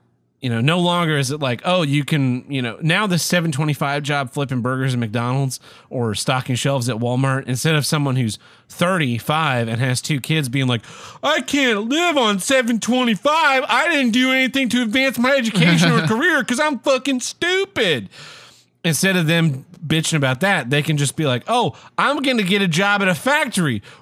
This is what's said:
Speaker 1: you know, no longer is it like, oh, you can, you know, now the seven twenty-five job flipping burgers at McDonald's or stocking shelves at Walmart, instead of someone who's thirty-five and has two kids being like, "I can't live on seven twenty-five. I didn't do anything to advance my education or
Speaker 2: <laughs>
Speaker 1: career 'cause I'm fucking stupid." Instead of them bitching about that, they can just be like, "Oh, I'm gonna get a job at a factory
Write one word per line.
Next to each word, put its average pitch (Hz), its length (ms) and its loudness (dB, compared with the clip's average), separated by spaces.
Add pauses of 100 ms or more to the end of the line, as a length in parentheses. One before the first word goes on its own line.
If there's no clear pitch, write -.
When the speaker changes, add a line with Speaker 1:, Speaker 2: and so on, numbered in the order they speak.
(400)
Speaker 1:
you 127 100 -4
know, 113 120 0
no 160 180 2
longer 175 380 0
is 135 140 -2
it 147 80 -6
like, 127 260 -4
oh, 180 160 0
you 143 240 0
can, 127 440 0
you 135 120 -4
know, 117 200 -6
now 180 260 0
the 175 100 2
seven 165 340 0
twenty-five 147 520 -2
job 139 280 -4
flipping 135 300 -4
burgers 131 320 -2
at 123 60 -2
McDonald's 120 600 -2 (300)
or 117 260 -2
stocking 127 400 -2
shelves 135 340 -2
at 117 80 -2
Walmart, 131 500 0
instead 156 280 0
of 147 100 0
someone 143 300 0
who's 117 220 -2 (320)
thirty-five 151 1000 0
and 113 140 -2
has 127 180 0
two 147 220 -2
kids 156 260 -2
being 131 200 -2
like, 120 160 0 (400)
"I 311 180 0
can't 233 480 0
live 330 280 0
on 214 220 2
seven 240 400 0
twenty-five. 262 880 2
I 262 220 2
didn't 277 220 2
do 254 200 2
anything 262 380 0
to 247 140 0
advance 262 340 0
my 247 180 2
education 170 560 4
or - 100 2
Speaker 2:
<laughs> 160 60 0
Speaker 1:
career 285 360 2
'cause 247 160 -2
I'm 302 200 0
fucking 262 400 0
stupid." 339 880 -2 (760)
Instead 180 320 2
of 165 100 2
them 160 380 2 (200)
bitching 160 300 -2
about 131 240 0
that, 185 300 0
they 147 120 2
can 156 140 0
just 139 220 -2
be 160 80 -2
like, 123 240 0
"Oh, 226 280 0 (200)
I'm 269 240 0
gonna 254 220 0
get 196 180 0
a 196 80 0
job 196 320 2
at 196 80 2
a 185 60 2
factory 190 640 0 (200)